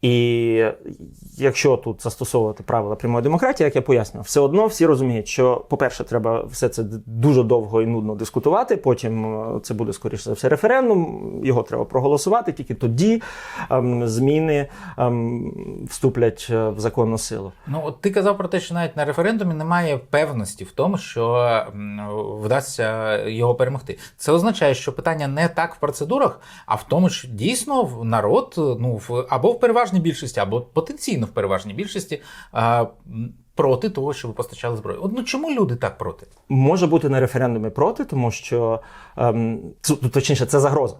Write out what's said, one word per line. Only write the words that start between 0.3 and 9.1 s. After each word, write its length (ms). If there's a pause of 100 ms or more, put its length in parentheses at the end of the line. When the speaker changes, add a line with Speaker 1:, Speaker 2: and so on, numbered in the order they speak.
Speaker 1:
якщо 380
тут 260
застосовувати 600
правила 340
прямої 260
демократії, 420
як 120
я 60
пояснював, 420
все 160
одно 260
всі 200
розуміють, 420
що, 280 (120)
по-перше, 360
треба 380
все 260
це 140
д-, 240
дуже 360
довго 400
і 40
нудно 280
дискутувати, 600
потім, 640 (160)